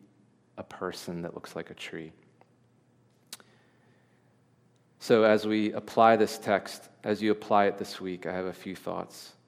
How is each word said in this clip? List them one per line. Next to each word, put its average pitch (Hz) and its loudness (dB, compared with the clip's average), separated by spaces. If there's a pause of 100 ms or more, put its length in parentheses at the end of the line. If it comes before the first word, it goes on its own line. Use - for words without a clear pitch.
(560)
a 95 -12
person 87 -10
that 85 -10
looks - -14
like 82 -12
a - -16
tree. 80 -14 (3000)
So 113 4
as 107 6
we 107 0
apply 113 6
this 107 2
text, - -4 (160)
as 107 -2
you 107 2
apply 104 2
it 98 0
this - -10
week, 90 -8
I 87 -6
have 92 -4
a 90 -6
few 92 -12
thoughts. - -10 (140)